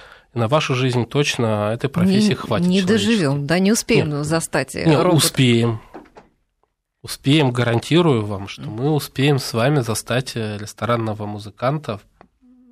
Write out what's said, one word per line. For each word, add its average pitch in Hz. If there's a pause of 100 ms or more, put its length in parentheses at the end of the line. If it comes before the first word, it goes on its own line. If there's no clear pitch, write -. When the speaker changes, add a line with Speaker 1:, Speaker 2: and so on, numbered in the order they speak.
(340)
Speaker 1:
и 120
на 117
вашу 147
жизнь 123
точно 110
этой 120
профессии 190
Speaker 2:
Не, 185
Speaker 1:
хватит 180
Speaker 2:
не 185
Speaker 1:
человеческой. 208
Speaker 2:
доживём, 143
да, 160
не 190
успеем 196
Speaker 1:
Нет. 147
Speaker 2:
застать, 160
э, -
Speaker 1:
Не, 160
Speaker 2:
робота. 175
Speaker 1:
успеем. 117 (1200)
Успеем, 139
гарантирую 120
вам, 98
что -
Speaker 2:
Мгм. 135
Speaker 1:
мы 123
успеем 143
с -
вами 131
застать, 117
э, 107
ресторанного 110
музыканта, 107 (720)